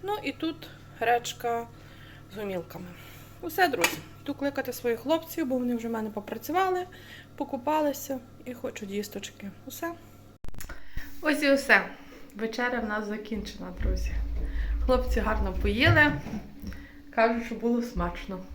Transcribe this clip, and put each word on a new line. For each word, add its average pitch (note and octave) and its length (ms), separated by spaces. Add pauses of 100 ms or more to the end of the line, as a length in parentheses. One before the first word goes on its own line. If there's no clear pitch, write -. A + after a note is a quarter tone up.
Ну G4+ 200
і C#4 80
тут - 360 (320)
гречка A#3 680 (680)
з G3 40
гомілками. F#3 480 (560)
Усе, F4+ 260
друзі, A3+ 300 (260)
йду C#4+ 100
кликати C#4 400
своїх A#3 260
хлопців, D#4+ 480
бо B3+ 100
вони B3 180
вже A3+ 120
в A3+ 40
мене A3 180
попрацювали, F4+ 760 (500)
покупалися C#4+ 840 (260)
і B3 80
хочуть A3+ 360
їсточки. G3 600 (140)
Усе. E4 260 (1300)
Ось D4+ 220
і C#4 80
усе. A#3 340 (500)
Вечеря A#3+ 440
в A3 60
нас G#3+ 200
закінчена, G3+ 760
друзі. F3+ 300 (720)
Хлопці B3 340
гарно G#3 420
поїли. D4 500 (1040)
Кажуть, A#3 300
що A#3 100
було A#3 260
смачно. F3+ 580 (160)